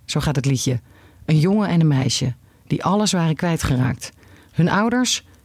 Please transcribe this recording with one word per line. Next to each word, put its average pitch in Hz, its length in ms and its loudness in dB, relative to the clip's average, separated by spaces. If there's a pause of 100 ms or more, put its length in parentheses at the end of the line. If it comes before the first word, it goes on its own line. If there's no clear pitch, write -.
zo - 160 -4
gaat 139 160 -2
het 127 100 -2
liedje. 127 340 -2 (440)
Een 156 160 2
jongen 196 280 2
en 170 120 2
een 160 80 4
meisje, 127 460 0 (320)
die - 180 -2
alles 202 280 0
waren 165 240 0
kwijtgeraakt. 135 760 -2 (420)
Hun 165 160 2
ouders, 233 580 0 (180)